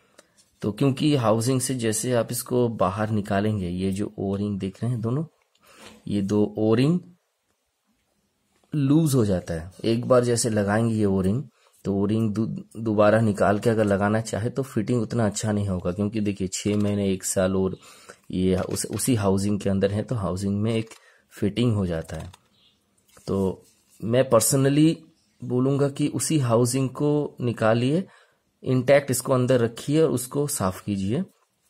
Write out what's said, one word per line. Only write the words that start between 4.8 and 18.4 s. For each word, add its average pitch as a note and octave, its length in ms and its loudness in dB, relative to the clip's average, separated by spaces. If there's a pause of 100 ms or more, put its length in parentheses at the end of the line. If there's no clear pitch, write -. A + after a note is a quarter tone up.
रहे A#2+ 80 -2
हैं A#2 100 -4
दोनों, B2+ 240 -2 (840)
ये G2+ 140 -2
दो G#2 360 0
ओ A2 160 2
रिंग D3 260 4 (1800)
lose C#3+ 400 4
हो A#2 100 4
जाता F2+ 280 -2
है। E2 180 -8 (140)
एक A#2 200 0
बार B2 180 6
जैसे A#2+ 260 0
लगाएंगे G#2+ 460 2
ये G#2+ 100 2
ओ F#2+ 160 2
रिंग, G2+ 220 0 (420)
तो G2 100 -2
ओ G2 100 0
ring A2 280 0
दु-, G#2+ 260 -4 (180)
दोबारा G#2+ 440 4
निकाल G#2 380 2
के A#2 100 0
अगर A2 140 2
लगाना G2+ 380 2
चाहे A2 280 -4
तो C3+ 140 -4
fitting A#2+ 380 -2
उतना A2+ 240 -2
अच्छा G#2+ 260 -2
नहीं G2+ 160 -2
होगा, F2+ 240 -2
क्योंकि G#2 280 -4
देखिए, G2+ 280 -2
छः G#2 300 -2
महीने, G2+ 360 0
एक F#2 100 -4
साल F#2+ 320 0
और F#2+ 220 0 (540)
ये F#2 260 2